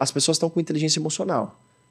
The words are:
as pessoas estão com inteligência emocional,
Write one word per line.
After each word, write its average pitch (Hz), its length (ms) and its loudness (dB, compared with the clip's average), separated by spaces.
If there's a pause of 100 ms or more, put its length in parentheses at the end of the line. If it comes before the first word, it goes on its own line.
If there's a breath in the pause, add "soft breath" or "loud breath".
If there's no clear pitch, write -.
as 139 100 2
pessoas 156 260 2
estão 165 120 2
com 165 100 0
inteligência 156 400 0
emocional, 156 600 -2 (300)